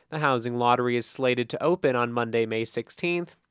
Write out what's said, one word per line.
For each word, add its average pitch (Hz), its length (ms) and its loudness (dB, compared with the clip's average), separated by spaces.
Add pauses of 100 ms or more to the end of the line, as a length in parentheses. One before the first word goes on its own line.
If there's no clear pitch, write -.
(120)
The 156 80 -6
housing 123 400 0
lottery 123 380 4
is 117 100 -4
slated 123 420 0
to - 140 -6
open 151 320 2
on 120 180 0
Monday, 117 320 0
May 113 180 -2
sixteenth, 175 720 -6 (160)